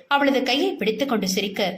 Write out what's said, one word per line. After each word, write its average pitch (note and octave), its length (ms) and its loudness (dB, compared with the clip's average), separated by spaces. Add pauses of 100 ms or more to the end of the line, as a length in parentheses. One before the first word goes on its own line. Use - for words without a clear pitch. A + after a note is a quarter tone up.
அவளது C#4 340 2
கையை C#4+ 300 0
பிடித்துக் A3 400 -2
கொண்டு F#3+ 160 0
சிரிக்க, G3 500 -2